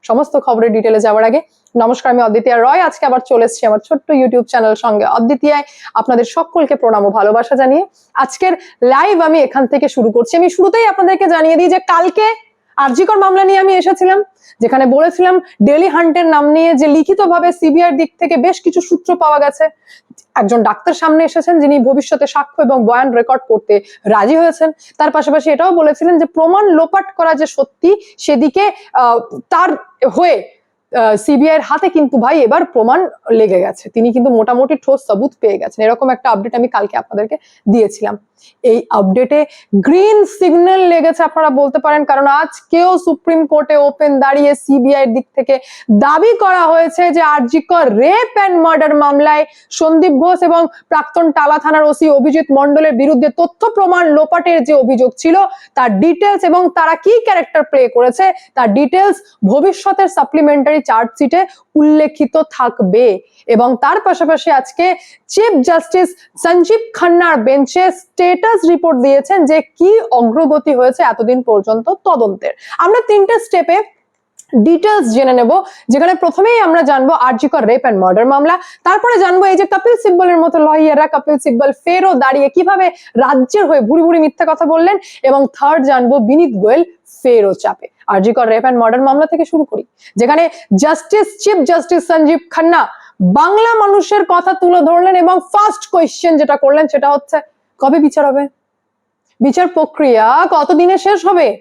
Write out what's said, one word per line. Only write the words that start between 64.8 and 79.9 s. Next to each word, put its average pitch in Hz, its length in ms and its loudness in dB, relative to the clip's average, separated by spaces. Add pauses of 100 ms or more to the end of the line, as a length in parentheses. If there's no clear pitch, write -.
চিফ 440 200 0 (140)
জাস্টিস 349 420 0 (340)
সঞ্জীব 359 380 2 (160)
খান্নার 349 380 2 (100)
বেঞ্চে 277 380 0 (180)
স্ট্যাটাস 359 580 -2 (120)
রিপোর্ট 330 340 0
দিয়েছেন 277 340 0 (100)
যে 311 80 2 (200)
কি 370 140 2 (280)
অগ্রগতি 294 600 0
হয়েছে 254 220 0 (100)
এতদিন 247 280 -2 (100)
পর্যন্ত 220 360 -2 (220)
তদন্তের। 233 460 -2 (300)
আমরা 427 160 2 (100)
তিনটে 415 260 2 (100)
স্টেপে 339 320 0 (920)
ডিটেলস 349 380 0 (100)
জেনে 262 240 2
নেব, 240 120 0 (400)
যেখানে 330 220 0 (100)
প্রথমেই 415 420 0
আমরা 330 160 2 (100)
জানবো 269 220 0 (140)
আরজি 254 260 -2
কর 285 180 -2
রেপ 254 140 0
অ্যান্ড 220 180 0
মার্ডার 190 300 2
মামলা, 294 220 0 (320)
তারপরে 427 360 0
জানবো 370 280 2
এই 370 100 0
যে 403 120 0
কপিল 392 300 0